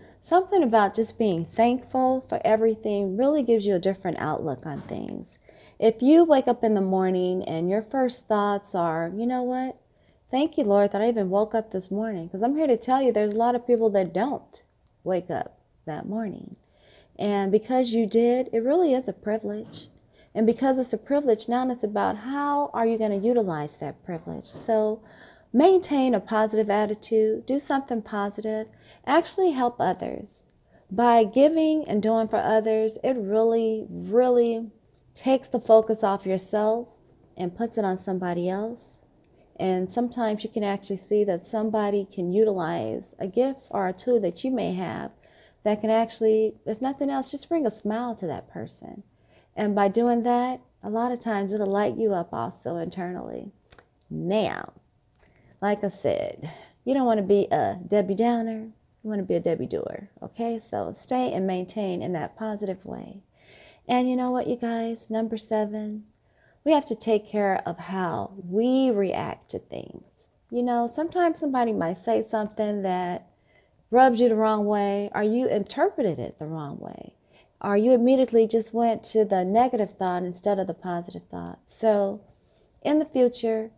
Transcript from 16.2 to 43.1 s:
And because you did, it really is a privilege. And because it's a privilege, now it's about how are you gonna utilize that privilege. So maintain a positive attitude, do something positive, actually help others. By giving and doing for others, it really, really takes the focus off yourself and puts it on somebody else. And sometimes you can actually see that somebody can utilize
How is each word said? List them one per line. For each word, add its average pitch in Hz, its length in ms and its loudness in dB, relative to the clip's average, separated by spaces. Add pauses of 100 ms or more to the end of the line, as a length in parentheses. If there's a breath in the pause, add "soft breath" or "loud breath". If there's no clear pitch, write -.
And 196 320 0
because 240 420 2
you 226 140 2
did, 240 460 2
it 226 100 0
really 294 320 4
is 254 140 -2
a 196 40 -6
privilege. 214 760 -8 (460 soft breath)
And 214 120 2
because 262 320 2
it's 247 140 -2
a 220 60 -4
privilege, 277 500 0
now 254 200 0
it's 247 140 -4
about 202 360 -2
how 285 540 -2
are 226 140 0
you 226 100 2
gonna 214 200 0
utilize 190 640 0
that - 260 -10
privilege. 165 420 -10
So 220 540 0 (520 loud breath)
maintain 285 640 4
a 196 60 2
positive 214 500 0
attitude, 214 760 0
do 269 120 0
something 269 440 -2
positive, 214 680 -4 (380 soft breath)
actually 339 440 2
help 247 300 -2
others. - 640 -4 (460 soft breath)
By 233 340 6
giving 311 640 4
and 208 120 2
doing 220 280 2
for 220 80 -2
others, 220 640 2
it 262 140 0
really, 220 760 0
really 226 800 2 (420)
takes 262 360 0
the 247 100 -2
focus 220 460 6
off 196 200 0
yourself 214 640 0 (500)
and 180 200 -6
puts 233 200 -4
it 208 80 0
on 185 120 0
somebody 180 520 -4
else. 214 540 -8 (540 soft breath)
And 185 360 -2
sometimes 233 520 -2
you 220 40 -6
can 220 140 -4
actually 202 340 -4
see 208 280 0
that 175 220 -2
somebody 208 580 -2
can 180 280 -4
utilize 170 880 0